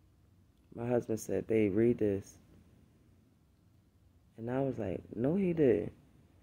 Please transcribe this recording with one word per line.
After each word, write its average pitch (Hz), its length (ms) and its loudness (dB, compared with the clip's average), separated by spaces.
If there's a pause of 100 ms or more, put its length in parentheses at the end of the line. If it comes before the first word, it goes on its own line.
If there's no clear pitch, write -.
(760)
my 117 100 -8
husband 117 340 -2
said, - 280 -4
"Babe, 107 280 2
read 117 220 2
this." 101 400 -4 (2000)
And 113 140 -8
I 131 100 -2
was 131 160 -4
like, 98 240 -4 (140)
"No, 131 200 0
he 185 180 0
didn't." 120 400 4 (500)